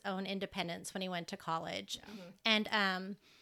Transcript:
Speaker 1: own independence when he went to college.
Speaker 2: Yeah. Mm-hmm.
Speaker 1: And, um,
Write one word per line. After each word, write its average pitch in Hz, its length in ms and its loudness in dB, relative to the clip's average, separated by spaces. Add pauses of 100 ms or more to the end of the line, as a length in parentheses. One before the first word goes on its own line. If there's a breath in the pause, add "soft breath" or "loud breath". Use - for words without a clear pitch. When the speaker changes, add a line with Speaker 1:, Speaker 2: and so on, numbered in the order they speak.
Speaker 1:
own 190 200 0
independence 190 680 -2
when 190 80 -2
he 185 80 0
went 170 200 -2
to 196 80 -4
college. 170 640 -2
Speaker 2:
Yeah. - 140 -14
Mm-hmm. 185 160 -10 (160)
Speaker 1:
And, 214 260 6
um, 190 440 4 (260 soft breath)